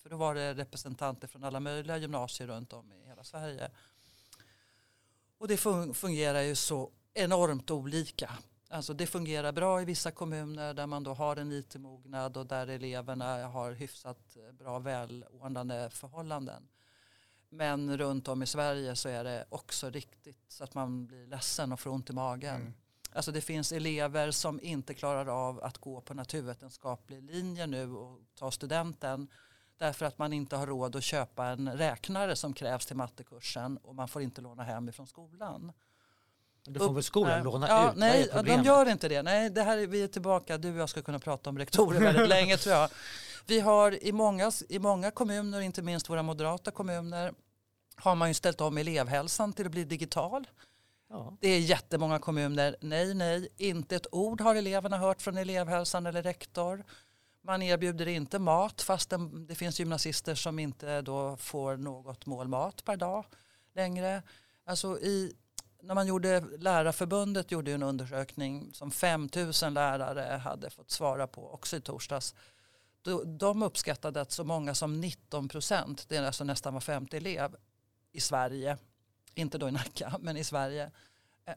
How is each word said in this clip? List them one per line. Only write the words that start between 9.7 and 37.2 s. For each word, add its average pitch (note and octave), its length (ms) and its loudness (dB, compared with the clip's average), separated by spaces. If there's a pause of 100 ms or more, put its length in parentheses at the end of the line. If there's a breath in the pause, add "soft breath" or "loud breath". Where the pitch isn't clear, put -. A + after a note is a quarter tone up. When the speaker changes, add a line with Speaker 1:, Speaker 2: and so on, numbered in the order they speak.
Speaker 1:
i F3+ 40 -4
vissa E3+ 260 -4
kommuner D3+ 600 -6
där C#3+ 140 -6
man C#3+ 160 -6
då C3+ 100 -6
har D3 220 -2
en D3 160 -6
I C#3+ 120 -6
T-mognad C3 760 -10
och C3+ 100 -8
där C3 200 -4
eleverna B2+ 800 -6
har B2 240 -8
hyfsat, B2+ 680 -14 (120)
eh, B2+ 60 -20
bra, B2+ 240 -10
välordnade B2 1120 -8
förhållanden. D3 760 -10 (840 soft breath)
Men C#3+ 480 -2
runt C#3 300 -2
om C3 160 -2
i - 20 -4
Sverige C#3+ 500 -2
så C3+ 140 -4
är A#2+ 140 -4
det A#2+ 260 -6
också - 400 -8
riktigt - 480 -14 (100)
så - 160 -16
att C3 100 -12
man B2+ 320 -4
blir B2 220 -18
ledsen C3+ 440 -4
och B2+ 80 -6
får C3+ 100 -8
ont C3 200 -6
i A#2+ 40 -8
magen. B2+ 420 -4
Speaker 2:
Mm. A#2+ 180 -8 (420)
Speaker 1:
Alltså, D#3 160 -4
det D3+ 100 -4
finns D#3 300 -4
elever D3+ 600 0
som D3+ 300 -2
inte D3 320 -6
klarar C3+ 560 -2
av B2+ 140 -8
att - 140 -8
gå C3 240 -14
på - 120 -14
naturvetenskaplig C3 1080 -10
linje F3 440 -6
nu B2+ 280 -4
och B2 240 -14 (160)
ta C3+ 160 -6
studenten C#3+ 760 -4 (500 soft breath)
därför D#3 280 -2
att C#3+ 120 -6
man D3+ 160 -2
inte C#3+ 220 -2
har C#3 120 0
råd B2+ 280 -2
att C3+ 80 -4
köpa C3 420 -2
en B2+ 320 -2
räknare D#3+ 580 -2
som C#3+ 180 -4
krävs B2+ 320 -4
till C3 100 -8
mattekursen B2+ 840 -8
och C3 180 -20
man C3 120 -6
får D3 140 -8
inte B2+ 200 -6
låna B2 220 -12
hem A#2+ 260 -6
ifrån C3 180 -14
skolan. E3+ 640 -12 (920)
Speaker 3:
Då C#3 140 -6
får G3+ 100 4
Speaker 1:
Upp-, C3+ 60 0
Speaker 3:
väl C#3+ 80 0
skolan G3+ 300 4